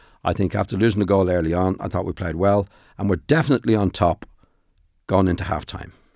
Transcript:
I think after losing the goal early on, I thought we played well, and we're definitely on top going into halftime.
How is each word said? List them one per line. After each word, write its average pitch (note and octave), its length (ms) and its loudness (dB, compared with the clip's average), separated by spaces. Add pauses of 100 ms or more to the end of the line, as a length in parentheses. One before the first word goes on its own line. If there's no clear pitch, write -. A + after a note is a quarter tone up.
(240)
I F2+ 80 0
think F#2+ 240 -2
after G2+ 200 -2
losing G#2 220 2
the G2+ 80 2
goal F#2+ 240 2
early E2+ 240 0
on, F#2 240 0
I G2+ 80 -6
thought F#2 200 -4
we F2+ 60 -4
played E2 220 -6
well, G2 320 2 (320)
and G2+ 100 -2
we're F#2 80 2
definitely C3 600 2
on G2+ 160 2
top - 340 0 (800)
going F#2+ 220 2
into F2 160 -2
halftime. - 480 -8 (240)